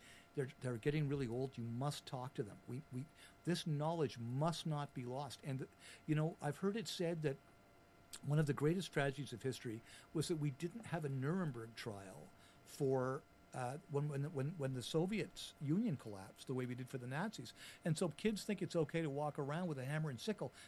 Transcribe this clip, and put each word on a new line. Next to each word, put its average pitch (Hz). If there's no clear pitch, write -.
they're, 135
they're 127
getting 147
really 139
old, 127
you 117
must 143
talk 127
to 143
them. 95
We, 123
we, 127
this 170
knowledge 156
must 160
not 147
be 127
lost. 127
And, 135
you 151
know, 156
I've 147
heard 202
it 202
said 165
that 139
one 147
of 156
the 147
greatest 165
tragedies 139
of 110
history 120
was 151
that 175
we 147
didn't 175
have 165
a 143
Nuremberg 135
trial 98
for, 131
uh, 127
when, 143
when, 139
when, 139
when 135
the 127
Soviet 185
Union 175
collapsed, 98
the 135
way 127
we 123
did 123
for 139
the 123
Nazis. 147
And 165
so 175
kids 214
think 202
it's 175
okay 165
to 151
walk 147
around 151
with 143
a 127
hammer 156
and 120
sickle. 202